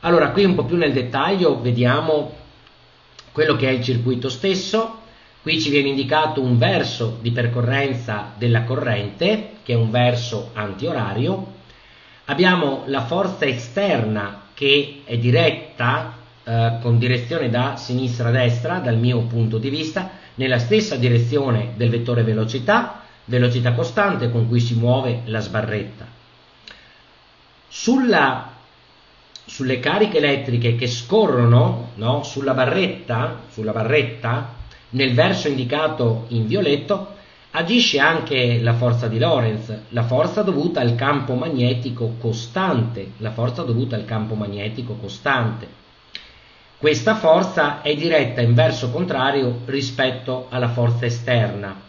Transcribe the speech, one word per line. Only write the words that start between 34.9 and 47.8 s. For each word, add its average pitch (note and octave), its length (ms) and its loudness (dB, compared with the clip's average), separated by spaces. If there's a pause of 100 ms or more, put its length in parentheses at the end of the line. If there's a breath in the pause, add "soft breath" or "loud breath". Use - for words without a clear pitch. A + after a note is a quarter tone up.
nel B2+ 240 0
verso F3 340 2
indicato C3 840 -2
in A#2 180 -2
violetto, F3 680 -2 (380 loud breath)
agisce E3+ 480 2
anche C3+ 600 2
la A#2 120 2
forza A#2 340 2
di A2 100 -2
Lorentz, A#2 560 0 (160)
la A#2+ 140 -2
forza D#3 380 0
dovuta E3 400 0
al A#2 140 2
campo C3+ 400 0
magnetico B2 840 -2
costante, A#2 1000 -4
la A2 120 -6
forza A#2+ 320 -4
dovuta A#2+ 320 -2
al G2 80 -4
campo A2 320 -4
magnetico G#2+ 600 -6
costante. A2+ 880 -4 (920 loud breath)
Questa D#3 380 2
forza D#3+ 680 2